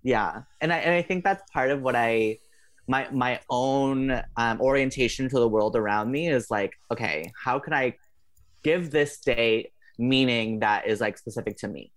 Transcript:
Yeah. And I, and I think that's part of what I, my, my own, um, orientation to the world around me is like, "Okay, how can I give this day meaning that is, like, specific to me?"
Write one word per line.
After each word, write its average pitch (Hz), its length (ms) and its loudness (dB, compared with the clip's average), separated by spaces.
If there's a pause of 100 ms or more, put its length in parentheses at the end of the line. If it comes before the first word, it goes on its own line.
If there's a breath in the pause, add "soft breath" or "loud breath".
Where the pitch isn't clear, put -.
Yeah. 110 400 0 (180)
And 160 140 0
I, 160 60 0
and 170 140 2
I 175 60 2
think 180 240 -2
that's 196 260 0
part 135 200 0
of 139 100 0
what 127 160 0
I, 113 400 2 (520)
my, 131 220 0
my 127 380 -2
own, 135 760 0 (140)
um, 117 240 0
orientation 131 720 0
to 123 80 2
the 117 100 4
world 107 280 2
around 107 340 0
me 151 180 -2
is 131 220 0
like, 101 220 -2 (200)
"Okay, 82 400 -4 (100)
how 127 160 -2
can 143 140 -8
I 135 220 0 (680)
give 165 280 0
this 147 300 0
day 117 520 0 (260 soft breath)
meaning 120 600 2
that 104 260 0
is, 107 140 0
like, 107 160 -2
specific 110 420 -8
to 101 100 -8
me?" 71 280 -12